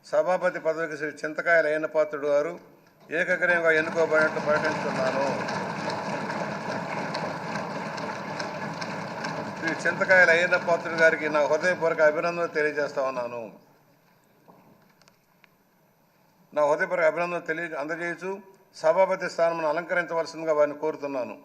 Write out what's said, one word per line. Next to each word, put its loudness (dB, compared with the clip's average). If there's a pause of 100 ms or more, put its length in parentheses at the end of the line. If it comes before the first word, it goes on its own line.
సభాపతి 0
పదవికి -2
శ్రీ -6
చింతకాయల 2
అయ్యన్న 0
పాత్రుడు 0
గారు -2 (300)
ఏకగ్రీవంగా 2
ఎన్నుకోబడినట్లు 2
ప్రకటిస్తున్నాను. 0 (4000)
శ్రీ -4
చింతకాయల 4
అయ్యన్న 4
పాత్రుడు 0
గారికి 4
నా 2
హృదయపూర్వక 2
అభినందనలు 2
తెలియజేస్తా -2
ఉన్నాను. -6 (3000)
నా 4
హృదయపూర్వక 2
అభినందనలు 0
తెలియ-, -6
అందజేయచ్చు -6 (340)
సభాపతి 4
స్థానమును 2
అలంకరించవలసిందిగా -2
వారిని 4
కోరుతున్నాను. -4